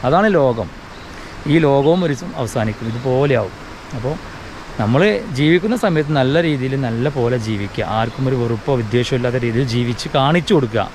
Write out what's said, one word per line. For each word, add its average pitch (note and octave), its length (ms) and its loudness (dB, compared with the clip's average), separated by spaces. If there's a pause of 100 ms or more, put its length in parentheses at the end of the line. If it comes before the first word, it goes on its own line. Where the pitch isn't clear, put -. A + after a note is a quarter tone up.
അതാണ് F#3+ 180 4 (120)
ലോകം. A2+ 300 2 (800)
ഈ D#3 140 6
ലോകവും C#3+ 400 4
ഒരു D3 80 0
ദിവസം E3 260 -8
അവസാനിക്കും, A2+ 520 -2
ഇതുപോലെയാവും. B2+ 640 0 (440)
അപ്പോൾ B2 160 -4 (680)
നമ്മൾ A#2 200 4 (360)
ജീവിക്കുന്ന E3+ 460 2
സമയത്ത് D#3 340 0
നല്ല C#3 300 2
രീതിയിൽ C3 260 -2 (140)
നല്ല A#2 300 0
പോലെ B2 200 0 (100)
ജീവിക്കുക, G2+ 360 -4 (140)
ആർക്കും A2+ 320 -2
ഒരു C3 120 0
വെറുപ്പോ A#2 400 -2
വിദ്വേഷമോ A#2+ 380 0
ഇല്ലാത്ത B2 260 0
രീതിയിൽ A#2+ 300 0
ജീവിച്ച് A#2+ 320 -2 (100)
കാണിച്ചു D#3 380 2
കൊടുക്കുക. A2+ 280 2 (120)